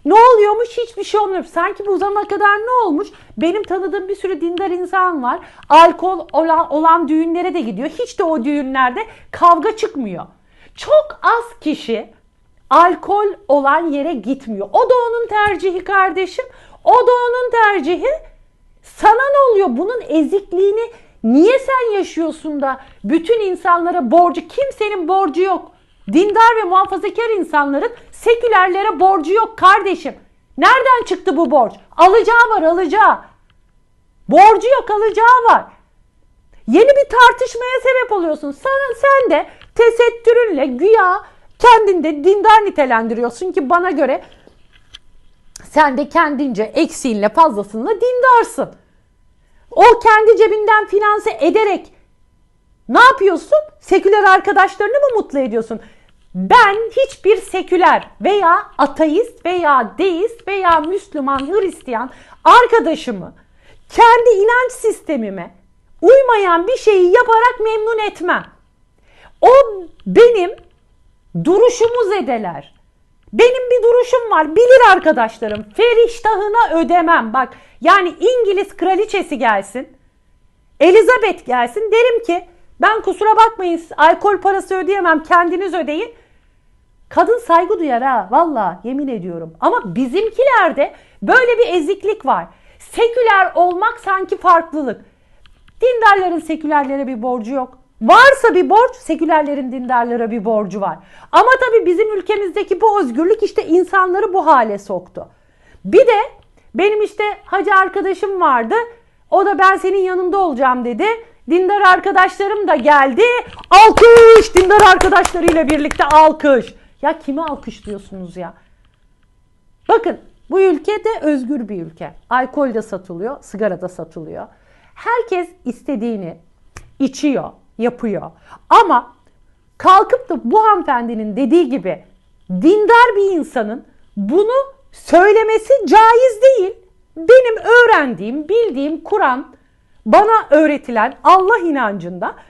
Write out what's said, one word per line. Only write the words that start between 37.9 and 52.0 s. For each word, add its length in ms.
oluyorsun. 400
Sen, 180
sen 340
de 160
tesettürünle 920
güya 560
kendin 460
de 200
dindar 400
nitelendiriyorsun 880
ki 180
bana 200
göre 340
sen 260
de 120
kendince 540
eksiğinle 640
fazlasıyla 640
dindarsın. 840
O 120
kendi 540
cebinden 500
finanse 540
ederek 520